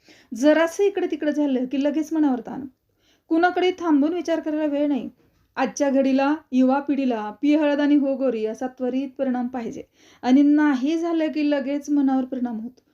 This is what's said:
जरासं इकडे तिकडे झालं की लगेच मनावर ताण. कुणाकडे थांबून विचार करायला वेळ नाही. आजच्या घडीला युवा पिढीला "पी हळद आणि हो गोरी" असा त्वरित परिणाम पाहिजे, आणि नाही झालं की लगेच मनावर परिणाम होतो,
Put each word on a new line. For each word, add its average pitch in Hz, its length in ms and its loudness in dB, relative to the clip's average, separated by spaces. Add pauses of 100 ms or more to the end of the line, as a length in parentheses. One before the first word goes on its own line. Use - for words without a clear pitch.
(360)
जरासं 311 480 2
इकडे 392 280 0
तिकडे 302 200 -2
झालं 269 340 0
की 269 180 -2
लगेच 294 300 -2
मनावर 285 260 2
ताण. - 260 -12 (600)
कुणाकडे 359 520 2
थांबून 311 340 2
विचार 330 260 -2
करायला 311 260 -4
वेळ 294 220 0
नाही. 262 220 -2 (460)
आजच्या 277 340 -2
घडीला 269 460 2 (160)
युवा 254 280 4
पिढीला 247 600 -2
"पी 294 140 4
हळद 294 240 2
आणि 294 160 4
हो 269 200 2
गोरी" 240 300 -2
असा 220 220 -6
त्वरित 254 500 -4
परिणाम 247 300 -2
पाहिजे, 247 360 -10 (380)
आणि 262 200 4
नाही 294 560 2
झालं 330 300 -2
की 302 240 -2
लगेच 285 380 -4
मनावर 269 360 2
परिणाम 240 340 -6
होतो, 233 220 -14 (120)